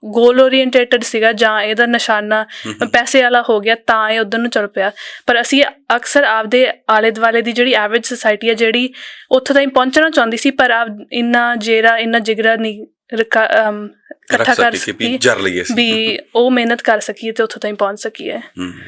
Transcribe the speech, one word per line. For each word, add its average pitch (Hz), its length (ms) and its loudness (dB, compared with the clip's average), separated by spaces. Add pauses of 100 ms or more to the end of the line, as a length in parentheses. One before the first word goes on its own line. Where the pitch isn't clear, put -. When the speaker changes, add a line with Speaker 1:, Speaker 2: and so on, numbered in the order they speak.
Speaker 1:
ਗੋਲ 240 360 4
ਓਰੀਐਂਟੇਟਿਡ 254 600 2
ਸੀਗਾ 226 300 0
ਜਾਂ 214 280 0
ਇਹਦਾ 214 240 0
ਨਿਸ਼ਾਨਾ 220 600 0 (220)
Speaker 2:
ਹਮ। 226 200 -4
Speaker 1:
ਪੈਸੇ 240 360 0
ਵਾਲਾ 240 260 2
ਹੋ 220 100 4
ਗਿਆ 220 160 0
ਤਾਂ 220 340 -2
ਇਹ 220 100 -4
ਉੱਧਰ 214 180 -4
ਨੂੰ 233 120 -2
ਚੱਲ 214 180 -2
ਪਿਆ। 202 240 -4 (340)
ਪਰ 240 160 2
ਅਸੀਂ 269 220 2 (320)
ਅਕਸਰ 285 280 2
ਆਪਦੇ 220 440 2 (220)
ਆਲੇ 220 220 4
ਦੁਆਲੇ 226 300 0
ਦੀ 226 100 -4
ਜਿਹੜੀ 240 220 0
ਐਵਰੇਜ 214 320 0
ਸੁਸਾਇਟੀ 226 440 0
ਆ, 233 40 2
ਜਿਹੜੀ 233 400 0 (380)
ਉੱਥੋਂ 262 240 2
ਤਾਈਂ 277 120 4
ਪਹੁੰਚਣਾ 269 420 2
ਚਾਹੁੰਦੀ 233 280 0
ਸੀ 269 140 0
ਪਰ 262 200 2
ਆਪ 233 160 0 (240)
ਇੰਨਾ 240 440 0
ਜੇਰਾ, 226 420 2
ਇੰਨਾ 226 220 0
ਜਿਗਰਾ 220 360 0
ਨਹੀਂ 220 320 -6 (260)
ਰਕਾ-, 220 560 2
ਅਮ, 208 200 -8 (440)
Speaker 2:
ਰੱਖ - 0 -
Speaker 1:
ਇਕੱਠਾ 233 200 2
ਕਰ 233 220 2
Speaker 2:
ਸਕੀ 113 160 -4
ਕਿ 113 140 -6
Speaker 1:
ਸਕੀ 117 120 -2
Speaker 2:
ਜਰ 117 220 2
ਲਈਏ 92 220 -2
ਅਸੀਂ। 220 140 -4
Speaker 1:
ਵੀ 220 440 -2 (160)
ਉਹ 240 160 2
ਮਿਹਨਤ 233 300 0
ਕਰ 220 180 0
ਸਕੀਏ 220 320 -8
ਤੇ 220 120 -2
ਉੱਥੋਂ 220 180 -8
ਤਾਈਂ 208 120 -6
ਪਹੁੰਚ 202 260 -4
ਸਕੀਏ। 220 380 -8
Speaker 2:
ਹਮ। 90 360 -12 (140)